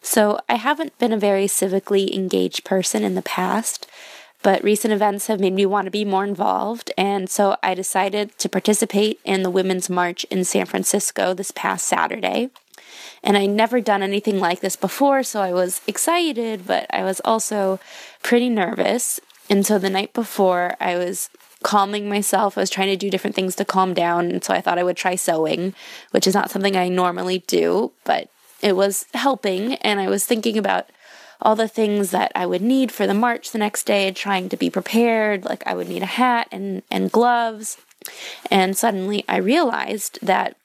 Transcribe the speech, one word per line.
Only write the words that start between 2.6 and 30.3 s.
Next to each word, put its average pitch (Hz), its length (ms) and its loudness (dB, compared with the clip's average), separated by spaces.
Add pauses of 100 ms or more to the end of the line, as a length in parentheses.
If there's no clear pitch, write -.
person 190 400 0
in 190 120 -2
the 185 40 -2
past, 190 680 -4 (560)
but 196 220 4
recent 214 300 2
events 202 320 0
have 214 140 0
made 190 120 2
me 196 140 2
want 196 180 0
to 190 60 -8
be 208 160 -2
more 190 180 2
involved, 202 720 -2
and 196 320 0
so 196 340 2
I 185 120 0
decided 196 640 -2
to 196 100 -2
participate 208 760 2
in 190 180 0
the 180 80 0
Women's 185 400 0
March 180 400 -2
in 185 120 0
San 185 220 0
Francisco 190 680 -2
this 185 160 -8
past 190 340 -2
Saturday. 185 640 -2 (760)
And 202 140 2
I'd 202 140 2
never 220 300 2
done 202 220 0
anything 196 360 0
like 180 220 0
this 190 160 -4
before, 269 480 2
so 208 180 -4
I 185 100 0
was 180 360 0
excited, 226 800 -2
but 190 240 0
I 190 120 0
was 190 220 -2
also 208 560 0 (420)
pretty 240 260 2
nervous. 196 680 0 (320)
And 202 160 4
so 208 120 4
the 190 120 0
night 190 220 -2
before, 180 680 0
I 175 180 -2
was 180 320 -4 (340)
calming 202 460 2
myself. 202 480 2
I 208 40 -2
was 196 100 0
trying 190 180 0
to 196 80 2
do 196 140 -2
different 190 240 -2
things 190 220 -2
to 196 80 -2
calm 190 280 2
down, 175 380 2
and 180 140 -4
so 190 100 0
I 180 60 2
thought 175 180 0
I 175 60 0
would 180 120 0
try 185 200 -2
sewing, 165 580 -2 (380)
which - 160 2
is 185 60 2
not 202 160 2
something 196 260 0
I 180 120 2
normally 180 520 0
do, - 500 0 (140)
but - 240 0 (340)
it 196 140 2
was 196 380 0
helping, 233 600 -2
and 208 260 -2
I 190 80 -2
was 196 160 0
thinking 220 320 -2